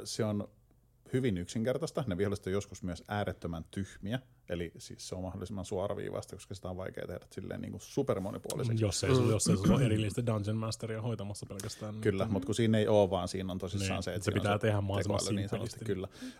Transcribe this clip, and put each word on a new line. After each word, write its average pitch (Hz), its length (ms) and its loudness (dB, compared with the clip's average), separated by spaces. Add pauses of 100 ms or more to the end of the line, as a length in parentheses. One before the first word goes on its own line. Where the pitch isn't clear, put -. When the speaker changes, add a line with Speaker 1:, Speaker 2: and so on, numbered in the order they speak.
Speaker 1:
se - 220 -2
on 104 240 -2 (640)
hyvin 127 240 2
yksinkertaista. 123 680 -2
Ne 90 100 0
viholliset 101 300 0
on 92 60 0
joskus 98 300 -4
myös 87 240 -6
äärettömän 87 640 -4
tyhmiä. 101 480 -6 (300)
Eli 87 280 -4
siis - 320 -14
se 101 60 -8
on 92 60 -6
mahdollisimman 92 440 -8
suoraviivaista, 98 680 -4
koska 92 200 -14
sitä 92 140 -8
on 90 80 -6
vaikea 92 300 -8
tehdä - 240 -10
silleen 95 300 -8
niinku 98 200 -8
supermonipuoliseksi. 110 1040 0
Speaker 2:
Jos - 180 0
ei - 120 4
sulla, 127 120 6
Speaker 3:
Mm. 110 40 6
Speaker 2:
jos 104 160 2
ei - 100 6
sulla - 180 6
ole 139 100 6
erillistä 107 400 2
Dungeon 110 320 0
Masteria 110 440 -4
hoitamassa 104 480 -4
pelkästään, 107 440 -8
niin 107 80 -8
Speaker 1:
Kyllä, 98 220 4
Speaker 2:
tota 101 100 0
Speaker 1:
mut 98 120 0
kun 104 100 0
siinä 113 220 6
ei 107 100 6
oo, 104 220 8
vaan 90 180 2
siinä 95 240 -4
on 92 60 -4
tosissaan 95 400 -2
Speaker 2:
Niin, 90 60 -2
Speaker 1:
se, 90 100 -4
että 92 120 -4
Speaker 2:
se 107 60 2
Speaker 1:
siinä 101 100 2
Speaker 2:
pitää 104 120 2
Speaker 1:
on 104 60 2
se - 80 -12
Speaker 2:
tehdä 104 140 4
mahdollisimman 98 380 0
Speaker 1:
tekoäly 101 160 -2
niin 98 140 -2
sanotusti, - 300 -6
Speaker 2:
simpelisti. 110 160 -2
Speaker 1:
kyllä. 92 120 -4 (320)